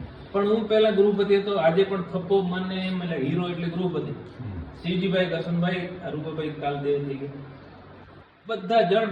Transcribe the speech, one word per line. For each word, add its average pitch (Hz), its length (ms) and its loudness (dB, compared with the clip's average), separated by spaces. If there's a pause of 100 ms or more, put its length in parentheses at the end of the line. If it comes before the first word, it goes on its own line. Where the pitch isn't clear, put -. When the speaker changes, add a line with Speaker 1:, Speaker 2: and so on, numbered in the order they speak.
(320)
Speaker 1:
પણ 202 160 2
હું 214 200 2
પહેલા 220 220 6
ગૃહપતિ 196 460 4
હતો. 202 200 2
આજે 170 280 4
પણ 190 180 0
થપ્પો 190 400 0
મને 185 340 -4
એમ, 185 280 -4
એટલે 165 140 -4
હીરો 170 320 0
એટલે 170 180 -4
ગૃહપતિ. 165 440 -2
Speaker 2:
હમ. - 500 -10 (220)
Speaker 1:
શિવજીભાઈ, 185 420 2
કરશનભાઈ, 170 640 -2 (160)
આ 151 40 -8
રૂપાભાઈ 151 400 -6
કાલ 143 300 -4
દેવ 143 280 0
થઈ 135 60 -6
ગયા. 139 160 -8 (1160)
બધા 208 340 2
જણ 202 300 4